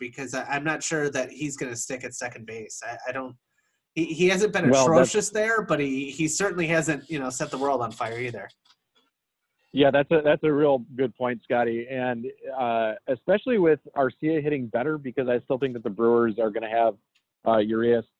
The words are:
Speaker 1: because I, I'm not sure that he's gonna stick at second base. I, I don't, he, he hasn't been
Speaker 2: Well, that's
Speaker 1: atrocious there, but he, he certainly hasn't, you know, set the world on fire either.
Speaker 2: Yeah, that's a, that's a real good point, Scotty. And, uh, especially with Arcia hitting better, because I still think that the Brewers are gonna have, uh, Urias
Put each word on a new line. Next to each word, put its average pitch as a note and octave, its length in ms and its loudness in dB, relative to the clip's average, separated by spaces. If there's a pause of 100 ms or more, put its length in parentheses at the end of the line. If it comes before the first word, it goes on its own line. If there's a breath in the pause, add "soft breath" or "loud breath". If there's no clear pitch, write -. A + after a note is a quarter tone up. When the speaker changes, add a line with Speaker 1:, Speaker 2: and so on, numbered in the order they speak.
Speaker 1:
because B2 340 -10
I, C3 100 -4
I'm C#3+ 200 -4
not D3+ 180 -4
sure D3 280 -2
that C3 200 -4
he's C#3+ 260 -8
gonna B2 200 -8
stick B2+ 280 -8
at A#2+ 80 -10
second B2 320 -12
base. A2 400 -14
I, A#2+ 140 -10 (100)
I B2+ 40 -6
don't, B2+ 240 -10 (580)
he, D#3+ 120 0
he E3 220 2
hasn't F#3+ 240 2
been F3 160 2
Speaker 2:
Well, C3 180 8
that's D#3+ 220 6
Speaker 1:
atrocious G#3 220 -2
there, A3 320 0
but D#3 160 0
he, C#3 320 -2
he D#3 160 -2
certainly F3 400 -2
hasn't, D#3+ 420 0
you D#3 120 -4
know, B2+ 100 -4
set D3 200 -6
the C#3 60 -6
world C3+ 240 0
on A2+ 120 -4
fire A2+ 260 -6
either. A#2+ 320 -8 (1200)
Speaker 2:
Yeah, C#3 180 6
that's C#3+ 200 2
a, E3 140 6
that's D3+ 180 4
a D#3 100 2
real C#3 320 2 (120)
good B2 180 -2
point, B2 300 -4
Scotty. A#2+ 440 0
And, B2+ 380 -4 (320)
uh, A2+ 360 0 (120)
especially G3+ 520 0
with D#3+ 200 4 (180)
Arcia D3 460 0
hitting D3 240 -2
better, C3 320 -2
because C3 300 -4
I B2 160 0
still C3 140 -2
think B2+ 160 -2
that A#2 100 -10
the A2+ 60 -4
Brewers A#2 480 4
are A2 120 0
gonna A2 180 -6
have, A2+ 280 2 (500)
uh, A2+ 120 4
Urias A2+ 460 2 (160)